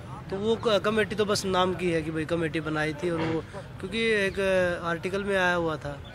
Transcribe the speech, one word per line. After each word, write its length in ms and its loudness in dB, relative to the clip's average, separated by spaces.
तो 160 -6
वो 160 2
क-, 240 2
कमेटी 360 2
तो 100 2
बस 200 0
नाम 300 2
की 160 0
है 100 2
कि 100 -4
भाई, 140 -2
कमेटी 340 0
बनाई 340 -2
थी 160 -2
और 100 0
वो, 220 0
क्योंकि 200 -4
एक, 400 2
अ, 460 2
आर्टिकल 380 -2
में 140 2
आया 180 4
हुआ 220 0
था, 380 -10